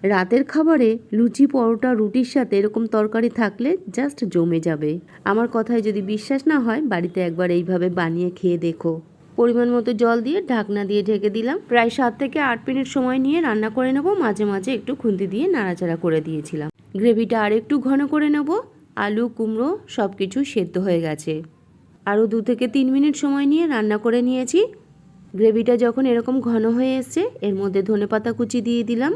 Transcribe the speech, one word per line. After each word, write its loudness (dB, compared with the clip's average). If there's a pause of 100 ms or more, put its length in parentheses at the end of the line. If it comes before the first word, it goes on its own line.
(120)
রাতের 2
খাবারে 2 (220)
লুচি, 4
পরোটা, 2
রুটির 0
সাথে 2
এরকম 0 (120)
তরকারি 2 (100)
থাকলে 0 (260)
just -4 (140)
জমে 2
যাবে। -2 (340)
আমার 2
কথায় 0
যদি -2 (120)
বিশ্বাস -4
না 4
হয়, 0 (120)
বাড়িতে -2 (100)
একবার -2
এইভাবে 0
বানিয়ে -2 (100)
খেয়ে 0
দেখো। -4 (440)
পরিমাণ 4
মতো 0 (120)
জল 4
দিয়ে -2 (140)
ঢাকনা -2
দিয়ে 2
ঢেকে 0
দিলাম। -2 (140)
প্রায় 2
সাত 0
থেকে -4 (120)
আট -4
মিনিট -2
সময় 0
নিয়ে 0
রান্না 0
করে 0
নেব। 0 (180)
মাঝে 0
মাঝে -4
একটু -6
খুন্তি 0
দিয়ে -2 (100)
নাড়াচাড়া -2
করে 2
দিয়েছিলাম। -6 (300)
গ্রেভিটা 2
আর 2
একটু -2 (120)
ঘন 2 (120)
করে 2
নেব। -2 (560)
আলু, 0 (120)
কুমড়ো 0 (280)
সব 0 (100)
কিছু -2 (140)
সেদ্ধ -2 (120)
হয়ে 2
গেছে। -6 (720)
আরও 2
দু -2 (100)
থেকে 0 (100)
তিন 4
মিনিট 2
সময় 0
নিয়ে 2 (100)
রান্না 0
করে 2
নিয়েছি। 0 (800)
গ্রেভিটা 4 (100)
যখন 2
এরকম 2 (140)
ঘন 2 (120)
হয়ে 2
এসছে, -4 (240)
এর 0
মধ্যে 0
ধনেপাতা 0
কুচি -2 (100)
দিয়ে 0
দিলাম। 0